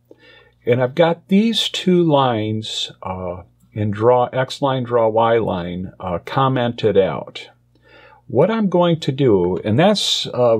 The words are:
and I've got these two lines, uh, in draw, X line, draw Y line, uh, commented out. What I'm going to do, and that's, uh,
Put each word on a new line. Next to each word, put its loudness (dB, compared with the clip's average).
and 2
I've -2
got 0
these 0
two 0
lines, -2
uh, -8
in -2
draw, 4
X -6
line, -2
draw 2
Y 2
line, -4
uh, -6
commented 0
out. -4
What 2
I'm 0
going 2
to -4
do, 2
and 0
that's, 0
uh, 2